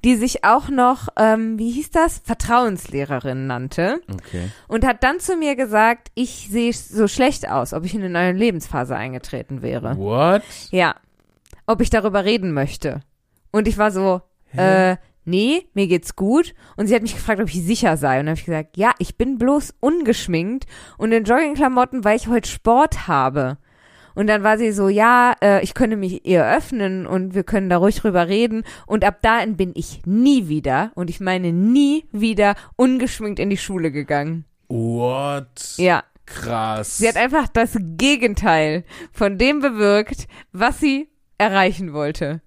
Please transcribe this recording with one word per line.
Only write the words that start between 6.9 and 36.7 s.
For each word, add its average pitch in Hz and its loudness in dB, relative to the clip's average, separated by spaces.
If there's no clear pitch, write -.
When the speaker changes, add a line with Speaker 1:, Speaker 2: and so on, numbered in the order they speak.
Speaker 1:
schlecht - 0
aus, 123 -4
ob 165 -6
ich 185 -6
in 208 -4
eine 185 -6
neue 180 0
Lebensphase 160 -2
eingetreten 127 -10
wäre. 120 -6
Speaker 2:
What? 139 2
Speaker 1:
Ja. 175 0
Ob - 0
ich 240 2
darüber 202 2
reden 190 0
möchte. 139 -4
Und 214 0
ich 202 -2
war 214 2
so, 185 0
Speaker 2:
Hä? 185 4
Speaker 1:
äh, 180 -2
nee, 233 0
mir 196 2
geht's 175 -2
gut. 240 0
Und 214 -2
sie 202 4
hat 220 2
mich 220 -6
gefragt, 208 -4
ob 220 -2
ich 175 -4
sicher 185 2
sei. 135 0
Und 147 -4
dann 160 -2
hab 160 -6
ich - -12
gesagt, 156 -6
ja, 214 2
ich - -6
bin 262 -2
bloß 269 0
ungeschminkt 233 -2
und 220 0
in 226 2
Joggingklamotten, 254 2
weil 214 4
ich - -6
heute 233 0
Sport 262 2
habe. 135 0
Und 208 0
dann 208 2
war 214 4
sie 226 0
so, 196 2
ja, 240 6
äh, 202 6
ich - -6
könne 220 0
mich 185 -6
ihr 175 6
öffnen 190 -2
und 185 -4
wir 190 -2
können 190 -2
da 180 4
ruhig 202 4
drüber 175 2
reden. 220 0
Und 214 0
ab 202 -2
dahin 220 2
bin 180 -2
ich - -10
nie 233 4
wieder, 151 -2
und 180 -6
ich 170 -10
meine 185 -2
nie 277 2
wieder, 208 2
ungeschminkt 254 0
in 202 0
die 196 -2
Schule 170 -4
gegangen. 147 -4
Speaker 2:
What? 127 -4
Speaker 1:
Ja. 180 2
Speaker 2:
Krass. 110 -6